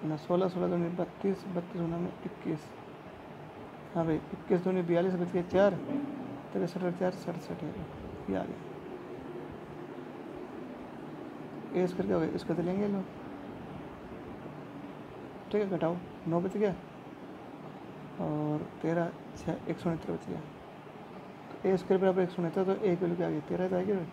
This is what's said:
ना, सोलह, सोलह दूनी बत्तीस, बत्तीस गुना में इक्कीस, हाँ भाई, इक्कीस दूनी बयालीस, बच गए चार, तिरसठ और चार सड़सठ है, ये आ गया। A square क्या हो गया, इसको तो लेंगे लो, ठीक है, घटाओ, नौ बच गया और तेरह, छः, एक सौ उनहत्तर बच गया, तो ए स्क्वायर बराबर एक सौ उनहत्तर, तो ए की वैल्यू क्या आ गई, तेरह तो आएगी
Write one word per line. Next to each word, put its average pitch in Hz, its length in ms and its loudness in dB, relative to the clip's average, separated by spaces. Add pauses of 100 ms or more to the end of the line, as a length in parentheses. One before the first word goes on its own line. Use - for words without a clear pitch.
ना, 156 120 2
सोलह, 175 320 4
सोलह 180 200 2
दूनी 175 280 4
बत्तीस, 180 480 0 (100)
बत्तीस 175 260 -2
गुना 170 180 2
में 175 120 0 (140)
इक्कीस, 165 360 -2 (1300)
हाँ 170 120 6
भाई, 160 100 6
इक्कीस 175 440 2
दूनी 185 220 4
बयालीस, 175 320 6
बच 175 180 2
गए 180 100 4 (100)
चार, 190 220 10 (760)
तिरसठ 175 320 0
और 175 160 4
चार 185 140 4
सड़सठ - 480 -4
है, 151 80 -4 (600)
ये 95 60 2
आ 92 80 0
गया। - 140 -4 (3250)
A 180 120 4
square 180 200 0
क्या 196 100 4
हो 170 40 6
गया, 160 140 2
इसको 170 200 0
तो 170 80 0
लेंगे 190 260 2
लो, 202 140 2 (2500)
ठीक 208 100 4
है, 196 60 0
घटाओ, 175 280 2 (320)
नौ 170 120 4
बच 185 160 0
गया 202 180 4 (1500)
और 151 480 0 (140)
तेरह, 165 280 4 (260)
छः, 175 200 -2 (120)
एक 165 100 0
सौ 175 120 2
उनहत्तर 165 220 -2
बच - 160 -4
गया, 160 120 -4 (1120)
तो - 160 0
ए 190 80 8
स्क्वायर 180 260 6
बराबर 190 200 8
एक 175 80 4
सौ 175 120 0
उनहत्तर, 175 220 4
तो 190 100 4
ए 185 220 6
की 180 40 0
वैल्यू 175 160 4
क्या 170 100 4
आ 165 40 4
गई, 156 180 2
तेरह 180 200 2
तो 185 80 4
आएगी 185 160 4 (200)